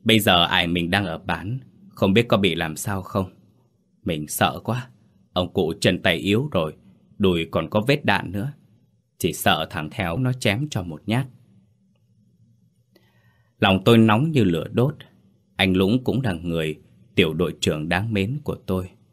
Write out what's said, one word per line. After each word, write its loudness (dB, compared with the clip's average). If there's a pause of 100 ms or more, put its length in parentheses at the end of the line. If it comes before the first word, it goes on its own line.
Bây 6
giờ 4
ải 2
mình -2
đang 0
ở -6
bán, -6 (300)
không 0
biết 4
có 2
bị 2
làm -6
sao -6
không. -4 (720)
Mình -4
sợ -2
quá, -6 (440)
ông -2
cụ 0
chân 0
tay 0
yếu 0
rồi, -4 (440)
đùi 2
còn -4
có 0
vết 0
đạn -2
nữa. -6 (680)
Chỉ -2
sợ 0
thằng -8
Thèo -4
nó -2
chém -2
cho -6
một -12
nhát." -2 (2250)
Lòng 2
tôi 8
nóng 4
như 4
lửa 0
đốt. 0 (640)
Anh 2
Lũng 2
cũng 0
là -2
người -4 (340)
tiểu 4
đội 0
trưởng -2
đáng -2
mến -2
của -6 (100)
tôi. -4 (220)